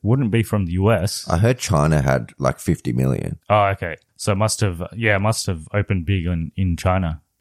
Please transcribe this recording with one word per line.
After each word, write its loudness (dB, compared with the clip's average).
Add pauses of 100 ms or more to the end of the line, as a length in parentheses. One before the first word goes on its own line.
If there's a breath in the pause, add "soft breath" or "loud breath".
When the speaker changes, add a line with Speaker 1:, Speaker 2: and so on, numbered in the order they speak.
Speaker 1:
wouldn't 2
be 2
from 0
the -4
U 2
S. -2
Speaker 2:
I 0
heard 2
China 2
had, 0
like, -2
fifty -2
million. -2 (100)
Speaker 1:
Oh, 4 (100)
okay. -8 (200)
So -2
it 0
must 0
have, -2 (140)
yeah, 2
it 0
must 0
have -4
opened 0
big 0
in, -4
in 0
China, 0 (200)